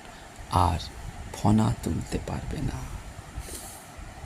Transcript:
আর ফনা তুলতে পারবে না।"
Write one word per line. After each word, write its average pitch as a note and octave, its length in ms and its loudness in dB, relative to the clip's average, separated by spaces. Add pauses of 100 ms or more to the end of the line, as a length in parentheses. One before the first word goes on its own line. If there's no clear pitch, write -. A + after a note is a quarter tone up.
(520)
আর F2 280 6 (540)
ফনা A2 400 6 (100)
তুলতে - 440 0
পারবে - 300 -4
না।" - 360 -4 (1300)